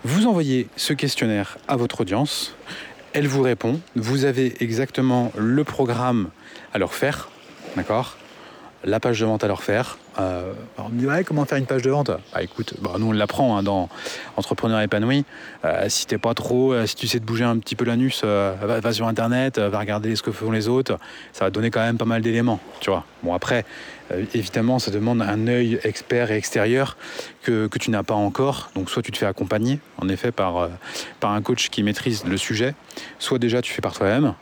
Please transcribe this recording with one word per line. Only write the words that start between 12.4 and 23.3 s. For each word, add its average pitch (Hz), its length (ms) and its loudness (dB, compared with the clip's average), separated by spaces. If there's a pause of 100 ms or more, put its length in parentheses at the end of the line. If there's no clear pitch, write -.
écoute, - 380 -6
bah, 98 180 -4
nous, 110 80 2
on 110 40 2
l'apprend, 107 460 2
hein, 98 60 0
dans 98 260 0 (480)
Entrepreneur 110 440 0
épanoui. 113 440 2 (400)
Euh, 87 240 2
si - 160 -2
t'es 107 120 -2
pas 117 160 0
trop, 127 400 2
euh, 117 120 2
si - 100 -4
tu - 120 -4
sais 120 120 0
te 113 60 -8
bouger 113 180 0
un 117 140 2
petit - 180 -4
peu 120 80 -2
l'anus, 120 400 2
euh, 101 380 2
va, 110 180 0
va 113 140 0
sur 113 140 0
Internet, 117 500 2
euh, 104 120 2
va 101 100 0
regarder 104 360 -2
ce - 60 -4
que 113 100 -4
font 110 200 -2
les 110 160 0
autres. 127 320 2 (320)
Ça - 140 -2
va 95 40 4
te 98 60 -4
donner 113 160 2
quand 117 80 0
même 117 180 2
pas 113 80 0
mal 113 160 2
d'éléments, 117 380 2 (200)
tu - 120 0
vois. 85 140 0 (180)
Bon, 87 100 0